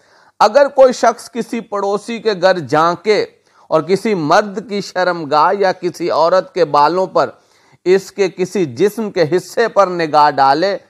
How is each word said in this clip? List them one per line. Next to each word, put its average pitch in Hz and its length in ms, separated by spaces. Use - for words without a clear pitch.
अगर 269 300
कोई 262 260
शख्स - 340
किसी 233 340
पड़ोसी 202 560
के 214 160
घर 180 240
झांके 165 840
और 156 140
किसी 190 320
मर्द 190 460
की 202 220
शर्मगाह 170 680
या 190 200
किसी 170 380
औरत 170 440
के 170 120
बालों 151 420
पर 143 300
इसके 185 440
किसी 175 460
जिस्म 202 360
के 175 140
हिस्से 180 440
पर 196 220
निगाह 151 400
डाले 147 480